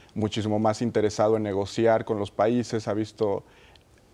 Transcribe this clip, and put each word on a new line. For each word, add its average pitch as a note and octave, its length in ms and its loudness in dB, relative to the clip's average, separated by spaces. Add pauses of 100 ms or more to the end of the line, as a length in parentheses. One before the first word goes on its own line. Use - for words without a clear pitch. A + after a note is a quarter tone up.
(140)
muchísimo G#2+ 460 -2
más A2 220 2
interesado A2 540 2
en A2 60 0
negociar A2 600 0
con G#2+ 160 -2
los G2 100 -6
países, A2+ 560 0
ha G#2 80 -2
visto... G#2+ 480 -2 (720)